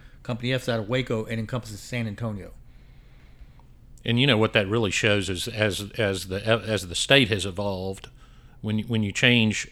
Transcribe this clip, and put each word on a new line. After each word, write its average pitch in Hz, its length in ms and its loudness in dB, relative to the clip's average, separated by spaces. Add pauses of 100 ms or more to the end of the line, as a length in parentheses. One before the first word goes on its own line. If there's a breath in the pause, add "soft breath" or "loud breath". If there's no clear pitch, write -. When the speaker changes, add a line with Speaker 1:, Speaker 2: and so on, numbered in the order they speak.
(240 soft breath)
Speaker 1:
Company 120 280 -4
F's 127 160 -2
out 117 120 0
of 101 80 -6
Waco 123 360 -2
and 113 140 -6
encompasses 110 400 -6
San 117 300 -6
Antonio. 101 440 -8 (1500 soft breath)
Speaker 2:
And 117 160 2
you 135 60 4
know 120 120 6
what 110 160 4
that 101 140 4
really 107 220 2
shows 104 380 2
is 92 200 -4
as, 104 500 -2
as 95 300 -2
the, 95 160 -6
as 107 440 0
the 85 60 -8
state 139 340 4
has 98 160 -2
evolved, 95 640 -6 (520 soft breath)
when, 107 200 -2
when 113 220 0
you 101 100 -2
change 117 600 4